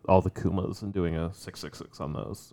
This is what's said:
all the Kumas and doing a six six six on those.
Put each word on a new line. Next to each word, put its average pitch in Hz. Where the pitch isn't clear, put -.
all 95
the 95
Kumas -
and 101
doing 85
a 82
six -
six -
six -
on 76
those. -